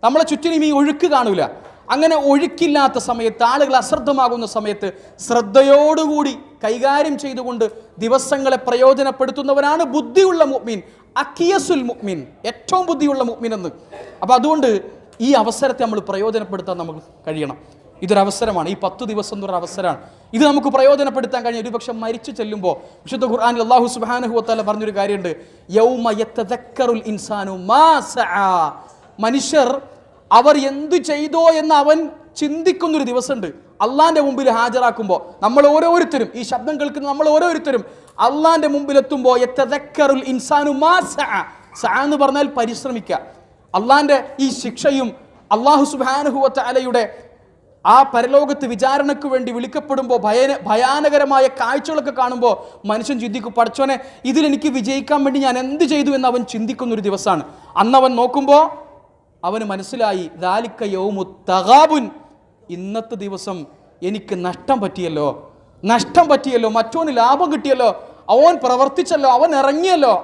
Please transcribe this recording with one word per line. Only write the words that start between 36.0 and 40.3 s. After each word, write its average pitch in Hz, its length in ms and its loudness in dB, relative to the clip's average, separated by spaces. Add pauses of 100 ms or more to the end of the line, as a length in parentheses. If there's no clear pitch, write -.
ഈ 247 120 -8
ശബ്ദം 254 300 -4
കേൾക്കുന്ന 285 300 -6
നമ്മൾ 294 220 0
ഓരോരുത്തരും 320 500 0 (440)
അള്ളാന്റെ 302 480 2
മുമ്പിൽ 285 260 0
എത്തുമ്പോൾ 254 340 0 (100)
യതദക്കറുൽ 277 800 0 (100)